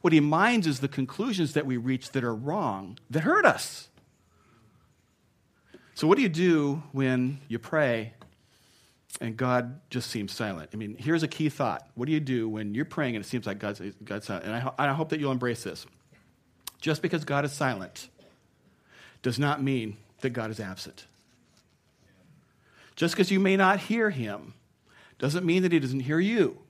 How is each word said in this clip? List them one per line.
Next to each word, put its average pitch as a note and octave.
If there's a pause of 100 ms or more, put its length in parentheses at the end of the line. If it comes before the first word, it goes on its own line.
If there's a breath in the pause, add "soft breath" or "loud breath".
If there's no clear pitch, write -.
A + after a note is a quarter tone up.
What E3
he D#3
minds F3+
is C#3
the C3+
conclusions E3
that D3
we B2+
reach B2+
that C3
are A#2+
wrong, A2+ (120)
that C3
hurt E4+
us. - (2000 loud breath)
So -
what F#3
do C4+
you G3+
do D#3 (100)
when C3
you A2+
pray A#2+ (1040 soft breath)
and A2+
God B2 (120)
just B2+
seems G2+
silent? F#2+
I G#2
mean, G#2+
here's D#3+
a D#3
key D#3
thought. A2
What B2+
do D#3
you D#3
do B2
when G#2+
you're C3+
praying B2+
and G#2
it -
seems A#2+
like A2
God's, G#2 (240)
God's G#2
silent? F#2
And G#2+
I A#2
ho-, B2+
I C#3
hope D#3
that D#3+
you'll C#3
embrace B2
this. F2 (960)
Just D#3
because D#3+
God C#3+
is C#3
silent A2+ (1120 loud breath)
does A#2+
not C#3+
mean A#2+ (240)
that C3
God A2+
is A2
absent. - (1900 soft breath)
Just E3+
'cause F#3
you F#3+
may F#3+
not F#3+
hear A3
him A2 (640 soft breath)
doesn't D#3+
mean F3
that F3+
he E3
doesn't C3+
hear D3
you. G3 (120)